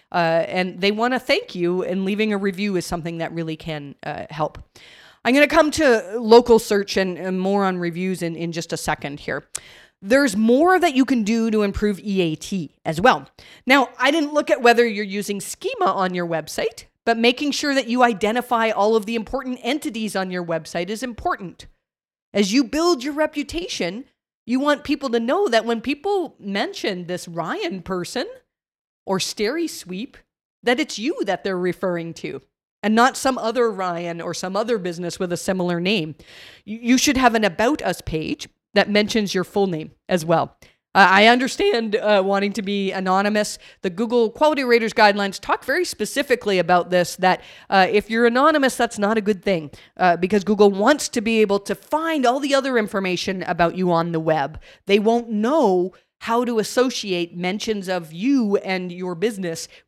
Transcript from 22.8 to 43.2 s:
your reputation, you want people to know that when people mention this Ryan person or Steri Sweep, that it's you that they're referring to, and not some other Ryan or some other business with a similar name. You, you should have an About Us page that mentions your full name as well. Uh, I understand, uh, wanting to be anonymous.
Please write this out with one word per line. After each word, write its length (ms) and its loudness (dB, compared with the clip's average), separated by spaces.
your 100 -4
reputation, 920 -6
you 140 0
want 240 0
people 240 -2
to 100 0
know 300 0
that 160 2
when 160 -2
people 580 -4
mention 680 -6
this 200 -8
Ryan 540 -6
person 440 -6
or 140 0
Steri 500 -4
Sweep, 460 -12
that 160 2
it's 180 -6
you 280 -4
that 180 -4
they're 140 -4
referring 580 -4
to, 260 -10
and 140 2
not 220 4
some 200 0
other 320 0
Ryan 520 -4
or 120 -6
some 220 -6
other 220 0
business 420 -6
with 140 -4
a 40 0
similar 440 -2
name. 340 -2
You, 180 -12
you 160 4
should 200 2
have 180 4
an 80 2
About 380 0
Us 200 -4
page 460 -6
that 160 2
mentions 460 0
your 80 0
full 240 0
name 240 -6
as 160 0
well. 320 0
Uh, 120 8
I 200 6
understand, 720 2
uh, 280 2
wanting 280 0
to 80 -6
be 300 -4
anonymous. 680 0